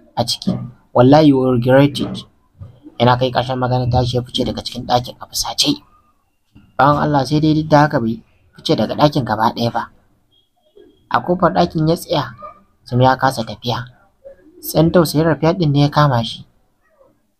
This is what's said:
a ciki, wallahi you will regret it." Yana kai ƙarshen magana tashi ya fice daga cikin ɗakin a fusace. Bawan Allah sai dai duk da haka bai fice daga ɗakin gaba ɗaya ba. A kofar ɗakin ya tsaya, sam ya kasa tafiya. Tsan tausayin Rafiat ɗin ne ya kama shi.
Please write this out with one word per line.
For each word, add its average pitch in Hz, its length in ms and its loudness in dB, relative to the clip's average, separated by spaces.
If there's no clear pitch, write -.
a 117 80 -2
ciki, - 320 -4
wallahi 139 340 6
you 135 100 4
will 131 140 0
regret 127 480 2
it." 95 240 -8
Yana 123 200 2
kai 127 120 -2
ƙarshen 127 300 -4
magana 127 300 -2
tashi 127 260 -2
ya 123 60 -2
fice 123 240 -6
daga 110 180 -8
cikin - 220 -12
ɗakin 123 340 -4
a - 60 -14
fusace. - 480 -4
Bawan 147 240 2
Allah 143 240 0
sai 151 140 0
dai 156 140 2
duk 156 140 -2
da 147 160 6
haka 151 160 -2
bai 117 220 -6
fice - 220 -2
daga - 160 -4
ɗakin 143 300 0
gaba 110 280 -2
ɗaya 113 200 -4
ba. 117 180 -8
A 123 100 0
kofar 180 320 0
ɗakin 175 360 0
ya 170 80 0
tsaya, 156 280 -4
sam 123 160 -2
ya 131 160 4
kasa 131 280 -4
tafiya. 117 400 -8
Tsan 160 280 0
tausayin 160 360 2
Rafiat 160 320 0
ɗin 160 140 0
ne 143 80 2
ya 143 100 4
kama 143 340 2
shi. - 220 -12